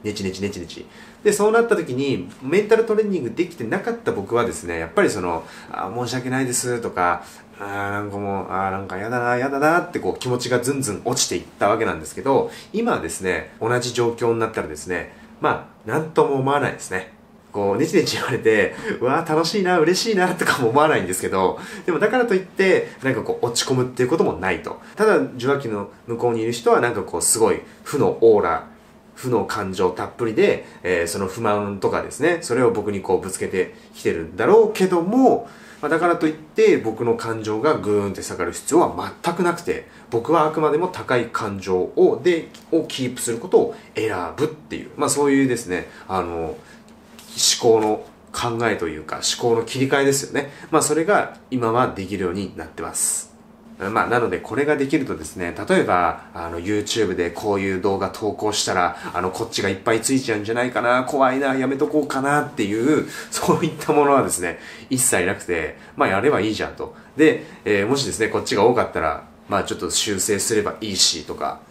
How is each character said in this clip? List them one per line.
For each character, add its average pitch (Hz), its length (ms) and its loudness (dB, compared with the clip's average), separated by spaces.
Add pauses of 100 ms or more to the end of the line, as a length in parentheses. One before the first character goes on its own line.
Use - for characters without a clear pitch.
ネ 104 100 -4
チ 98 100 -6
ネ 95 80 -2
チ 90 100 -8
ネ 101 80 -2
チ 95 100 -10
ネ 85 60 -10
チ。 - 200 -14 (380)
で、 202 100 4
そ 202 160 4
う - 20 2
な 233 100 6
っ 233 60 2
た 220 80 4
時 156 180 -4
に、 123 360 -2 (140)
メ 160 180 2
ン 208 60 -2
タ 226 80 6
ル 220 80 4
ト 226 100 0
レ 214 100 2
ー 208 40 0
ニ 190 120 0
ン 135 40 -6
グ 113 80 -4
で 170 160 -2
き - 80 -16
て - 80 -8
な 113 160 -2
か 233 120 -6
っ 233 60 -6
た - 140 -4
僕 107 240 -4
は 120 100 4
で - 60 -2
す - 140 -10
ね、 85 120 -4
や 82 100 -4
っ - 20 -10
ぱ - 120 2
り 165 80 4
そ 104 120 -4
の、 85 240 -2 (260)
「あ - 180 -6
ー、 120 160 -4
申 120 40 -6
し 123 40 -4
訳 127 160 -4
な 131 120 0
い 135 40 0
で 123 60 -4
す」 120 320 -2
と 98 80 -4
か、 87 320 0 (340)
「あ 101 60 -12
ー、 101 280 -6
な 101 100 -4
ん 104 100 -8
か 101 60 -8
も 98 260 -4
う、 - 60 -8
あ 95 180 -2
ー、 95 40 -2
な 95 80 -4
ん 98 80 -10
か 87 100 -8
や 104 120 -6
だ 123 100 0
な、 120 180 0
や 127 120 0
だ 139 100 -2
な」 160 220 4
っ 170 100 -10
て - 80 -4
こ - 160 -2
う - 40 -12
気 - 80 -6
持 123 100 0
ち - 120 -4
が 123 100 2
ず 123 140 -2
ん 139 80 -2
ず 104 100 -4
ん 87 140 -6
落 120 200 0
ち - 40 -8
て 92 80 -2
い - 20 -2
っ 87 40 -14 (140)
た 104 120 4
わ 110 80 2
け 110 80 0
な 92 80 -2
ん 80 80 -8
で 78 40 -12
す - 100 -14
け 92 60 -10
ど、 127 300 2 (220)
今 226 180 0
は 127 80 0
で 82 80 -8
す - 140 -8
ね、 90 400 -2
同 120 180 2
じ 123 140 -6
状 117 180 2
況 117 220 0
に 113 60 -2
な 113 80 0
っ 107 40 -4
た - 100 -4
ら 95 60 -6
で 78 80 -10
す - 120 -14
ね、 90 300 -6 (240)
ま - 280 0 (180)
あ、 - 20 -12
な 131 100 0
ん 160 120 -6
と 151 140 4
も 139 100 0
思 135 160 0
わ 143 80 2
な 123 100 0
い - 40 -8
で - 60 -14
す - 120 -12
ね。 92 220 -6 (400)
こ 101 200 0
う、 101 40 0
ネ 147 100 2
チ - 80 -2
ネ 151 80 4
チ - 140 -2
言 - 80 -4
わ - 60 -2
れ 117 80 -2
て、 107 360 4 (240)
「う 113 60 0
わ 151 200 2
ー、 156 100 0
楽 165 120 4
し 202 140 0
い - 20 0
な、 180 160 4
嬉 180 300 2
し - 20 2
い 214 40 2
な」 185 200 2
と - 100 -2
か - 160 2
も 113 80 2
思 127 100 4
わ 156 100 6
な 135 80 4
い 104 40 2
ん 92 60 -4
で 90 60 -4
す - 80 -4
け 95 80 -2
ど、 92 300 2 (260)
で 180 80 0
も 151 60 0
だ 208 100 4
か 254 80 0
ら 247 80 4
と 220 80 0
い 185 60 4
っ - 20 -8
て、 180 480 2 (140)
な 131 80 0
ん 117 40 0
か 107 80 -4
こ - 180 -4
う、 - 40 0
落 120 200 -2
ち - 20 -8
込 135 60 0
む 127 100 2
っ 123 40 -2
て 127 160 -2
い - 20 4
う 123 40 0
こ 160 80 2
と 196 60 4
も 117 100 0
な 92 180 -2
い 85 100 -4
と。 - 180 -10 (180)
た 208 80 4
だ、 202 120 4
受 127 300 -2
話 139 120 2
器 139 60 -10
の 104 240 -6 (180)
向 117 100 -4
こ 123 120 2
う 117 40 0
に 113 80 -2
い 110 40 -2
る 117 60 -2
人 - 200 2
は、 175 100 6
な 120 80 2
ん 113 40 -4
か 104 80 -4
こ 90 180 -6
う、 - 20 -4
す - 180 2
ご 104 140 6
い - 80 -4 (220)
負 - 160 -4
の 95 220 2
オ 101 180 8
ー - 20 2
ラ、 85 260 -2 (480)
負 127 140 -8
の 104 160 2
感 95 260 -4
情 92 200 2
た 107 140 -6
っ 95 100 -10
ぷ 120 100 -2
り 110 100 -2
で、 180 300 2 (180)
え 87 220 2
ー、 - 20 -4
そ 101 120 -6
の 98 80 -2
不 92 120 -8
満 104 400 0
と 113 100 0
か 82 120 0
で - 100 -8
す - 80 -14
ね、 165 220 2
そ - 120 -4
れ 127 100 2
を 117 80 4
僕 104 200 -2
に 101 80 -4
こ 92 160 0
う、 87 60 0
ぶ 92 100 -8
つ - 80 -10
け 101 80 -4
て 90 260 -2 (220)
き - 80 -16
て 107 80 2
る 85 140 -4
ん 80 100 -14
だ 110 100 0
ろ 208 260 6
う - 20 -4
け 190 140 2
ど 175 140 2
も、 240 480 4 (320)
ま 147 60 -4
あ、 - 20 -2
だ 160 80 2
か 170 100 2
ら 165 100 4
と 160 100 0
い 151 40 0
っ - 20 -6
て、 208 440 4
僕 110 280 -2
の 117 100 4
感 113 260 -6
情 107 200 -2
が 151 140 4
グ 104 260 2
ー 101 80 -2
ン - 20 -6
っ - 0 -
て 87 100 -8
下 92 140 -8
が 87 100 -2
る 85 60 -4
必 - 220 -6
要 170 80 8
は 95 320 -2 (100)
全 170 100 0
く 180 100 -2
な 175 100 2
く 165 80 -8
て、 - 260 -6 (240)
僕 117 220 0
は 160 120 6
あ 160 60 0
く 160 100 -2
ま 151 100 2
で 147 60 2
も 180 100 0
高 123 300 -2
い 117 140 -2
感 101 280 -4
情 92 180 0
を、 147 440 2
で、 165 280 0 (220)
を 160 120 2
キ - 240 -6
ー 123 80 -6
プ - 60 -8
す 120 100 -4
る 113 60 -2
こ - 100 -10
と - 120 8
を - 160 0 (200)
選 107 180 -2 (220)
ぶ 147 100 -2
っ - 20 -2
て - 280 -10
い - 100 -10
う、 - 120 -16
ま 143 100 0
あ、 - 20 0
そ 143 160 2
う 143 60 4
い 135 140 4
う - 20 2
で 120 100 0
す - 100 -8
ね、 90 220 -4 (180)
あ 92 140 -2
の、 82 360 -6 (1040)
思 - 0 -
考 113 180 6
の 107 240 0 (300)
考 117 340 -4
え 104 80 0
と 85 140 -4
い 76 80 -8
う 78 60 -12
か、 - 140 -8
思 - 320 -2
考 117 60 6
の 113 80 0
切 131 160 -8
り 135 80 0
替 139 140 2
え 139 40 2
で 139 60 4
す 135 120 0
よ - 100 -12
ね。 143 180 -4 (200)
ま 156 80 4
あ、 - 20 0
そ 151 140 0
れ 160 100 0
が 180 320 0 (140)
今 120 200 0
は 120 240 2
で 98 100 -6
き 98 120 -6
る 95 60 -2
よ 87 80 0
う - 20 -4
に 92 240 -6
な 80 80 -10
っ - 20 -16
て 82 140 -14
ま 80 120 -10
す。 - 360 -4 (600)
ま 104 160 2
あ、 - 20 -4
な 120 100 4
の 113 100 0
で 87 100 -2
こ 110 180 -6
れ 143 80 2
が 147 100 2
で 139 120 0
き 151 100 0
る 135 80 0
と 95 100 -4
で 78 80 -10
す - 140 -12
ね、 87 180 -4 (140)
例 185 120 4
え - 20 4
ば、 87 400 2 (100)
あ 85 160 -10
の、 85 100 -6
YouTube 104 560 0
で 85 140 0
こ 104 240 -2
う 98 80 0
い 98 160 0
う - 20 -2
動 98 180 2
画 95 120 -2
投 101 240 -4
稿 104 180 -2
し - 140 -2
た 110 80 -2
ら、 87 240 0 (160)
あ 87 80 -2
の、 92 80 0
こ 113 160 -6
っ - 40 -12
ち - 120 -4
が 98 80 0
い 98 40 0
っ - 40 -2
ぱ - 160 2
い 113 80 2
つ 135 120 0
い 131 60 4
ち 120 140 -2
ゃ - 20 2
う 104 40 -2
ん 104 40 -6
じ 107 80 -4
ゃ - 20 0
な 120 120 0
い 123 60 -4
か 107 100 -2
な、 123 220 4
怖 131 300 2
い 135 60 -2
な、 135 160 0
や 131 100 0
め 135 120 -2
と 147 100 2
こ 147 140 2
う 135 60 -2
か 135 140 -4
な 143 200 2
っ - 80 -4
て - 140 -2
い 113 380 2
う、 - 60 -6 (240)
そ - 300 2
う - 20 -2
い 160 60 0
っ - 100 -8
た - 140 0
も 147 100 6
の 139 80 4
は 131 120 6
で 90 80 -2
す - 80 -4
ね、 85 200 -6 (300)
一 131 120 0
切 92 240 2
な 98 100 0
く - 80 -14
て、 80 340 -4 (180)
ま 135 120 2
あ、 - 20 2
や 98 100 2
れ 123 100 2
ば 120 120 2
い 110 100 0
い - 20 -2
じ 92 80 -4
ゃ 76 80 -4
ん 73 40 -14
と。 - 200 -12 (220)
で、 143 300 4 (180)
え 101 220 2
ー、 - 20 -2
も 127 80 2
し 135 100 -2
で 95 60 -6
す - 80 -6
ね、 110 80 2
こ 107 120 0
っ 98 40 -6
ち 123 140 -2
が 101 80 6
多 98 80 8
か 98 100 4
っ 95 80 -4
た - 80 -2
ら、 78 240 -2 (240)
ま 101 120 0
あ、 87 40 -2
ち 101 120 -4
ょ - 20 -12
っ - 20 -12
と 85 100 -4
修 101 300 -2
正 98 200 0
す 104 140 -2
れ 107 80 4
ば 82 200 -2
い 107 100 -6
い 92 60 -4
し - 260 2
と 78 120 -10
か 73 360 -6